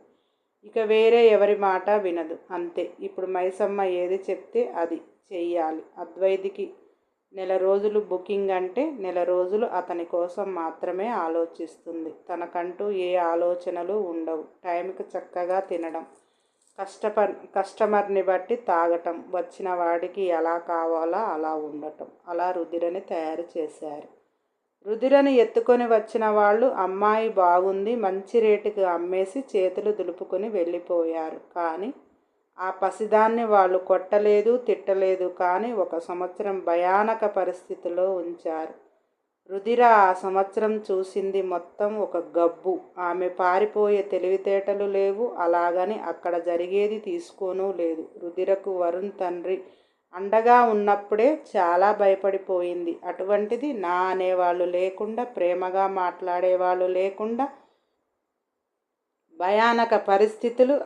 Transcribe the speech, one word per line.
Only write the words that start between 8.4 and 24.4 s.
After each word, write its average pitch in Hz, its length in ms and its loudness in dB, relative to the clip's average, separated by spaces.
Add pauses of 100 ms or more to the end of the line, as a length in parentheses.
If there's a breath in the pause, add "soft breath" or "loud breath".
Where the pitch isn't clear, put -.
అంటే 185 400 -2
నెల 185 320 -4
రోజులు 180 440 0
అతని 170 380 -6
కోసం 180 500 -4
మాత్రమే 175 540 -6
ఆలోచిస్తుంది. 165 1080 -6 (140)
తనకంటూ 175 640 -6
ఏ 185 260 -2
ఆలోచనలు 175 760 0
ఉండవు. 165 520 -4 (200)
టైంకి 180 380 -6
చక్కగా 180 580 -4
తినడం, 165 460 -8 (760 soft breath)
కష్టప-, 202 800 -2
కస్టమర్ని 202 640 0
బట్టి 185 340 0
తాగటం, 170 760 0
వచ్చిన 180 440 -6
వాడికి 175 480 -2
ఎలా 170 360 0
కావాలో 165 600 -2
అలా 160 360 -4
ఉండటం, 151 520 -10 (220)
అలా 175 220 -2
రుధిరని 170 500 -4
తయారు 165 440 -6 (140)
చేశారు. 151 500 -10 (800)